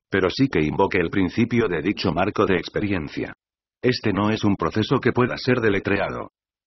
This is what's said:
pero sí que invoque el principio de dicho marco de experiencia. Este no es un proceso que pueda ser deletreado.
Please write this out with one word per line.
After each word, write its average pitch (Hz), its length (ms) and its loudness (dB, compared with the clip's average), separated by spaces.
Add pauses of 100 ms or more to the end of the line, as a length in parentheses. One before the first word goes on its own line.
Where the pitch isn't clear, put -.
pero 92 220 2
sí 135 180 2
que 85 140 2
invoque 85 380 2
el 82 100 0
principio 113 580 0
de 82 140 -4
dicho 95 300 -2
marco 98 340 0
de 92 100 2
experiencia. 90 800 -4 (480)
Este 117 320 0
no 104 160 2
es 110 120 -2
un 101 140 2
proceso 107 440 0
que 113 120 2
pueda 123 240 0
ser 123 240 0
deletreado. 98 680 -2 (360)